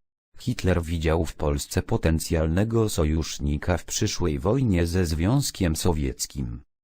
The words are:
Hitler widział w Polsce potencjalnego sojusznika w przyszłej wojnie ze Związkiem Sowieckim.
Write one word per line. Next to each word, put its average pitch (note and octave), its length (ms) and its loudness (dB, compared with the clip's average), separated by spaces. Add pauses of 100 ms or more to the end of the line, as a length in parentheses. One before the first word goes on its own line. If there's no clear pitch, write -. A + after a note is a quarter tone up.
(400)
Hitler F#2 440 0
widział D#2+ 420 0
w - 100 -6
Polsce D2 480 -2
potencjalnego F2+ 1040 0
sojusznika D#2 920 0
w - 60 -10
przyszłej E2+ 540 -2
wojnie F#2+ 480 2
ze F2 200 0
Związkiem E2+ 680 0
Sowieckim. C2+ 920 -2 (160)